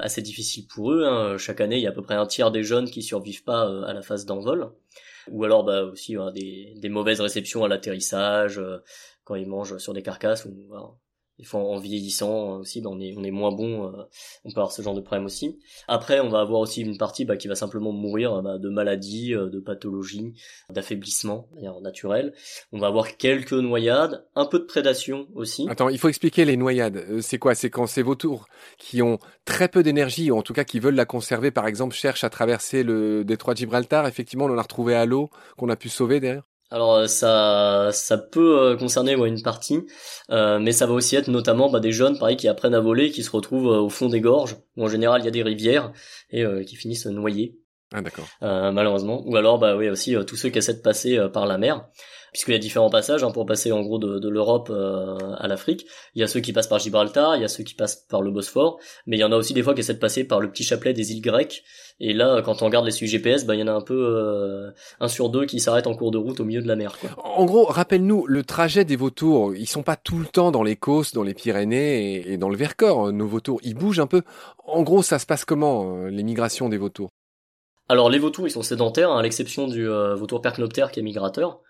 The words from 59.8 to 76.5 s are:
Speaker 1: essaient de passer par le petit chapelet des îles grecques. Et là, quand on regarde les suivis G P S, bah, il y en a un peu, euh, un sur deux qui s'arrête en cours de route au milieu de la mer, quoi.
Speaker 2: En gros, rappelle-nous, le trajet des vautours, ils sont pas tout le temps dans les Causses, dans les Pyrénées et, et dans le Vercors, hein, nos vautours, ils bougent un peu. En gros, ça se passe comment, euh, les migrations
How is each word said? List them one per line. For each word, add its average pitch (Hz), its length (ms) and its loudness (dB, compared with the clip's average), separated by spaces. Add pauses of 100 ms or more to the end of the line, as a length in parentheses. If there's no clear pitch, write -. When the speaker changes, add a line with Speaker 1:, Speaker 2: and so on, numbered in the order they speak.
Speaker 1:
essaient 117 140 -2
de 113 40 -8
passer 131 260 0
par 120 140 2
le 101 120 0
petit - 140 -6
chapelet 123 280 0
des 110 200 -2
îles 110 100 -8
grecques. 120 400 0 (380)
Et 107 120 -2
là, 117 300 4
quand 110 200 -2
on 110 40 2
regarde 117 180 4
les 110 80 -2
suivis 110 180 -4
G 110 80 0
P 120 120 2
S, 131 160 2
bah, 110 100 0
il 107 40 -2
y - 20 -2
en 110 40 0
a 110 60 0
un 107 80 0
peu, 123 140 -6
euh, 104 760 -2 (300)
un 120 80 -2
sur 117 220 -2
deux 135 160 0
qui 131 120 -6
s'arrête 120 300 2
en 113 60 -2
cours 113 180 -2
de 110 60 0
route 123 200 -4
au 117 60 -2
milieu 110 160 -2
de 117 80 -6
la 110 80 0
mer, 104 220 -6
quoi. - 120 -12 (140)
Speaker 2:
En 185 220 4
gros, 214 180 8
rappelle-nous, 185 640 2
le 135 180 2
trajet 170 400 2
des 147 100 0
vautours, 127 640 2
ils 107 100 -8
sont - 160 -6
pas 160 140 0
tout - 220 -6
le 160 80 -4
temps 175 260 4
dans 120 100 4
les 107 140 2
Causses, 147 380 0
dans 110 100 0
les 98 100 -4
Pyrénées 110 800 0
et, 95 220 -6
et - 20 -4
dans 190 140 0
le 202 60 -2
Vercors, 147 500 2
hein, 101 60 0
nos 104 140 -2
vautours, 113 380 -4
ils 117 100 -6
bougent 175 260 0
un 143 60 4
peu. 180 160 2 (420)
En 165 180 0
gros, 175 200 6
ça 151 160 0
se - 80 -6
passe 147 200 -2
comment, 127 500 0
euh, 92 140 -6
les 101 120 -4
migrations 113 460 -2